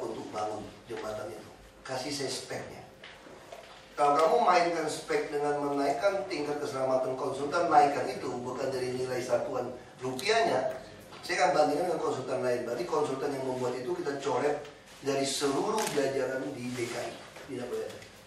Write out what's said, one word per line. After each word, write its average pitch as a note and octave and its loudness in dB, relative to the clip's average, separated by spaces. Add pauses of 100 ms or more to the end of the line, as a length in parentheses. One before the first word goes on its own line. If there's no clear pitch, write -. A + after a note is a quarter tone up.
untuk A2+ -6
bangun G#2+ -4 (240)
jembatan G#2+ -6
itu. G#2 -14 (380)
Kasih C3+ -4
saya C#3+ -4
speknya. - -8 (1120)
Kalau D3 6
kamu D#3+ 6
mainkan E3+ 4
spek D3 -2
dengan D3 0
menaikkan C#3+ 2
tingkat D3 -2
keselamatan C3 0
konsultan, C#3+ 0
naikkan - 6
itu, - -6 (160)
bukan C3 -4
dari B2+ -2
nilai B2+ -2
satuan B2 0 (320)
rupiahnya, - 2 (400)
saya F#3 4
akan F3+ 6
bandingkan D#3+ 4
dengan D3+ -2
konsultan B2+ -2
lain. B2 0
Berarti F3 -2
konsultan C#3+ 0
yang C3 -4
membuat B2 -2
itu B2 -2
kita C#3 -2
coret C3+ 0 (400)
dari C#3 2
seluruh C#3+ 0 (140)
jajaran C3+ 0 (160)
di B2 -6
D A#2+ -4
K - -6
I. A2+ -6 (420)
Tidak B2 -6
boleh A2 -4
ada. - -10 (260)